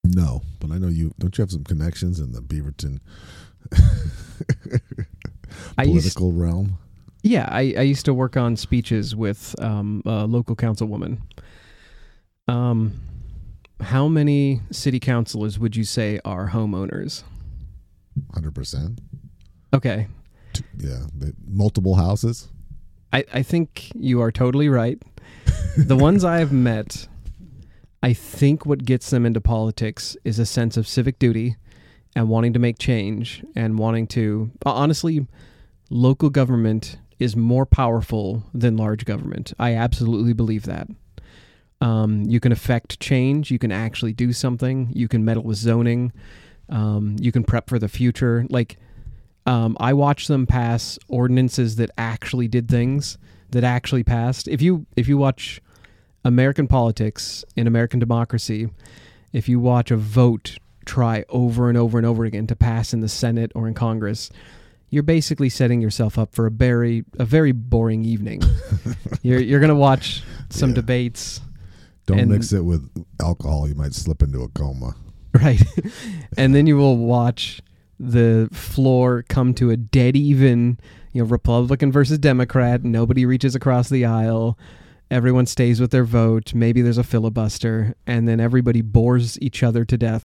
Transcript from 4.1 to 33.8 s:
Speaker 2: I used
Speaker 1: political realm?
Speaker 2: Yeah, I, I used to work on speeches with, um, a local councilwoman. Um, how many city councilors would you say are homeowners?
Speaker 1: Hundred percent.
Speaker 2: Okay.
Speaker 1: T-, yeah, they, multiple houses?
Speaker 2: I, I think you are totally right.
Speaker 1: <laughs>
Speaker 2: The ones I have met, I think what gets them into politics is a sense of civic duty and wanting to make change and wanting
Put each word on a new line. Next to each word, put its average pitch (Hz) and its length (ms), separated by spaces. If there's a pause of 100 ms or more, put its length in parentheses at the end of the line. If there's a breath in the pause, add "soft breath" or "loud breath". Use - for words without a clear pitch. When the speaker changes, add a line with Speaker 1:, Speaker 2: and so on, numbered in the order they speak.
Speaker 2:
I 131 60
used 147 340
Speaker 1:
political 92 140
realm? 87 480 (420)
Speaker 2:
Yeah, 208 300
I, 135 260
I 117 40
used 139 240
to 143 100
work 127 200
on 120 200
speeches 113 600
with, 104 460
um, 104 460
a 107 180
local 117 300
councilwoman. 107 640 (1300 soft breath)
Um, 120 520 (840 loud breath)
how 135 260
many 143 540 (100)
city 127 280
councilors 107 600
would 110 160
you 110 80
say 107 420
are 95 240
homeowners? 98 720 (1120 loud breath)
Speaker 1:
Hundred 76 220
percent. 73 440 (760)
Speaker 2:
Okay. 107 320 (460 loud breath)
Speaker 1:
T-, - 100 (160)
yeah, 65 260 (100)
they, 71 180 (140)
multiple 95 460
houses? 101 540 (680)
Speaker 2:
I, 135 180
I 131 120
think - 500
you 127 280
are 113 100
totally 131 380
right. 123 380
Speaker 1:
<laughs> - 40 (680 loud breath)
Speaker 2:
The 135 200
ones 175 260
I 170 160
have 143 140
met, 117 520 (960 soft breath)
I 123 120
think - 520
what 139 200
gets 127 240
them 120 160
into 113 160
politics 110 840
is 113 160
a 113 60
sense 117 320
of 110 100
civic 131 320
duty 117 380 (580 soft breath)
and 113 140
wanting 113 240
to 120 60
make 120 200
change 110 640 (140)
and 110 200
wanting 113 300